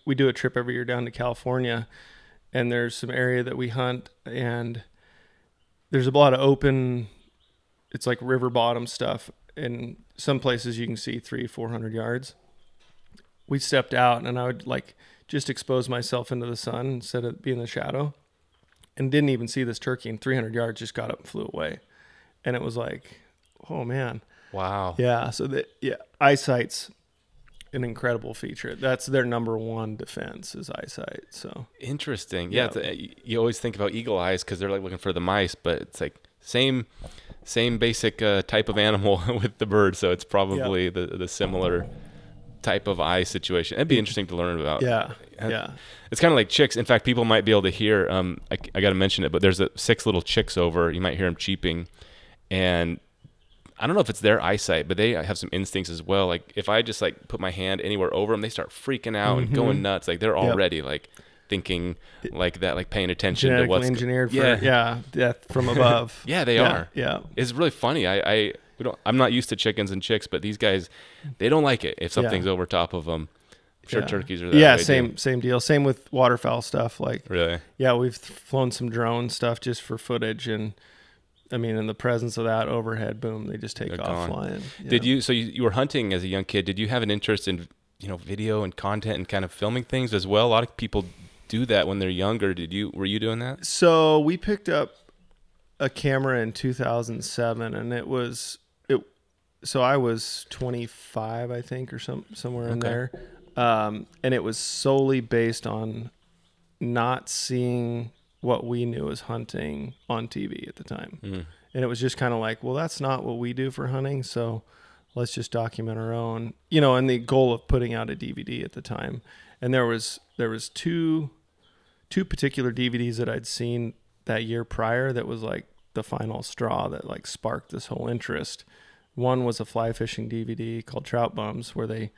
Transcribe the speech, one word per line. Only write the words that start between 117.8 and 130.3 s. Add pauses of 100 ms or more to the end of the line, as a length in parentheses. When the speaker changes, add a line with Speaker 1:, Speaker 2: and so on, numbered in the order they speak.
Speaker 1:
out
a
D
V
D
at
the
time. (400)
And
there
was, (180)
there
was
two, (800)
two
particular
D
V
Ds
that
I'd
seen (320)
that
year
prior
that
was,
like, (280)
the
final
straw
that,
like,
sparked
this
whole
interest. (500)
One
was
a
fly
fishing
D